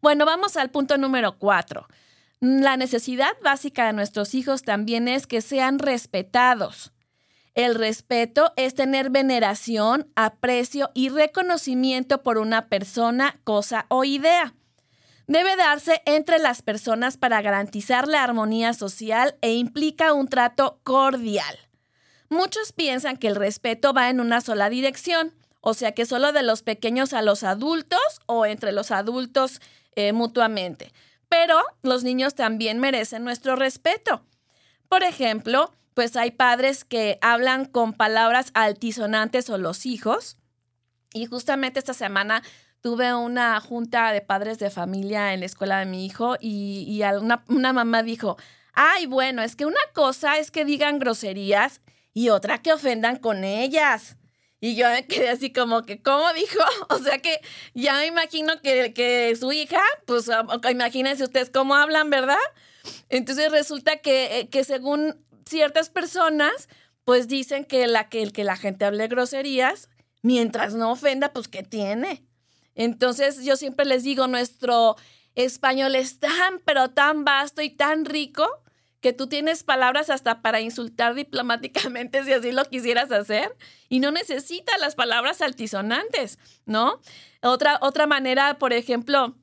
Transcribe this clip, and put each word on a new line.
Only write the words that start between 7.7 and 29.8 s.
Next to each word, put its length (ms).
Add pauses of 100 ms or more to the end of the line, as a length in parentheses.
respeto 840
es 180
tener 360
veneración, 1040
aprecio 760
y 140
reconocimiento 1120
por 160
una 300
persona, 760
cosa 420
o 160
idea. 520 (720)
Debe 280
darse 500
entre 320
las 240
personas 540
para 260
garantizar 680
la 160
armonía 480
social 680
e 120
implica 580
un 160
trato 560
cordial. 760 (680)
Muchos 460
piensan 420
que 120
el 100
respeto 560
va 160
en 100
una 220
sola 280
dirección, 640 (280)
o 120
sea 200
que 120
solo 280
de 100
los 200
pequeños 500
a 80
los 220
adultos 580 (240)
o 200
entre 280
los 180
adultos, 680 (340)